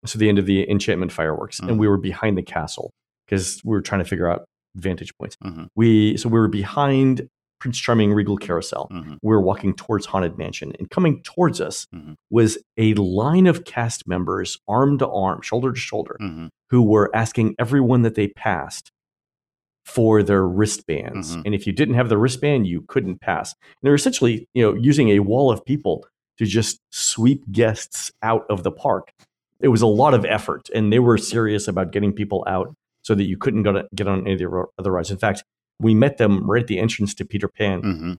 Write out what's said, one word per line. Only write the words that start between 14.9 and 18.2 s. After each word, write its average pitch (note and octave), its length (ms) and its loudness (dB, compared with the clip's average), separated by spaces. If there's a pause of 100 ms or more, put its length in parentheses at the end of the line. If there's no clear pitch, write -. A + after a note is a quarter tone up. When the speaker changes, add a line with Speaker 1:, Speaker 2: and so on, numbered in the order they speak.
Speaker 1:
to B2 100 0
arm, F#2+ 340 -2
shoulder B2 300 -2
to B2+ 60 -8
shoulder, - 420 -10
Speaker 2:
Mm-hmm. E2 260 -10 (240)
Speaker 1:
who A#2+ 120 6
were G#2 320 6
asking A2 440 0
everyone B2 440 2
that A2+ 140 0
they G#2 120 0